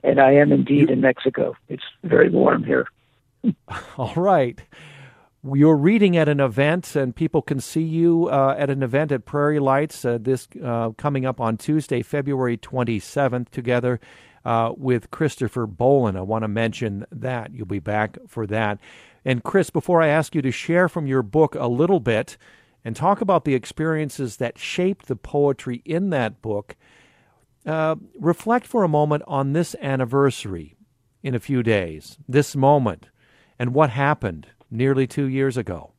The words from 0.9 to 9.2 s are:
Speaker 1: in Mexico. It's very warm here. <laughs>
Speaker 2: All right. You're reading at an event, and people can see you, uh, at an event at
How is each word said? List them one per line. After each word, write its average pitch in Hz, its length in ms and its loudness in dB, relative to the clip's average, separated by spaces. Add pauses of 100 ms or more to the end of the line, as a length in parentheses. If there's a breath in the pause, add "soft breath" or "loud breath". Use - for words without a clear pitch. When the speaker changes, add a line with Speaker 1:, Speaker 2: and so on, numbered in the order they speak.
Speaker 1:
in 127 80 0
Mexico. - 520 0 (140)
It's - 160 -10 (180)
very - 280 4
warm 120 340 2
here. 123 240 -2 (560)
<laughs> - 540 -6
Speaker 2:
All 120 180 -6
right. 165 440 2 (840 soft breath)
You're 143 320 6
reading 185 400 4
at 156 120 4
an 143 120 2
event, 139 560 0
and 131 180 -2
people 156 280 -2
can 135 180 -4
see - 220 -4
you, 165 480 2
uh, 135 280 2
at 139 120 0
an 135 120 -2
event 139 300 0
at 127 140 -4